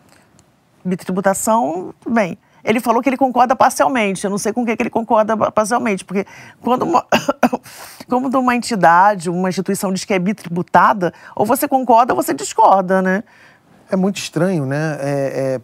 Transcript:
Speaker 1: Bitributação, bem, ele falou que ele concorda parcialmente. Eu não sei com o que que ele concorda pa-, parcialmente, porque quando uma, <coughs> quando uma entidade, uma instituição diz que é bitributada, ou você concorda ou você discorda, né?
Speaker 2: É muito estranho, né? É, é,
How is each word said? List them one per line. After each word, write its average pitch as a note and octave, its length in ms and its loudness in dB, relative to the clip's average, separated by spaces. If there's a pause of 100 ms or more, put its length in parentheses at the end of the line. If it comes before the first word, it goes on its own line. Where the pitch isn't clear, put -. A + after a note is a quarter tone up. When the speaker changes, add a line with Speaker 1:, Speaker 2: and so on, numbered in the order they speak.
(840)
Speaker 1:
Bitributação, A3 1080 -2 (160)
bem, A3 300 -2 (260)
ele A#3+ 160 0
falou A#3 220 0
que C#4 80 0
ele B3+ 60 -2
concorda B3+ 380 2
parcialmente. B3 720 0
Eu F#3+ 60 -2
não G3+ 80 -4
sei G#3+ 160 -4
com B3 80 -2
o - 20 -2
que A3+ 100 -2
que G#3+ 80 -4
ele A3+ 60 -2
concorda A3 480 0
pa-, - 140 0
parcialmente, A3 520 -2
porque F#3+ 220 -4 (380)
quando B3 200 0
uma, - 220 0 (520)
<coughs> - 520 -18
quando B3+ 300 0
uma B3 160 2
entidade, F#3 720 4
uma F#3 220 -2
instituição F#3+ 420 -4
diz F#3 120 -6
que G#3+ 100 -2
é F#3+ 40 2
bitributada, F3+ 920 0 (240)
ou - 80 0
você C4+ 240 0
concorda B3+ 460 4
ou F4+ 80 -2
você E4 100 -4
discorda, G3 720 2
né? F#3 200 0 (680)
Speaker 2:
É G3 60 -2
muito F#3+ 200 0
estranho, E3 480 -2
né? D3 360 -4
É, C#3 320 -4 (240)
é, B2 80 -6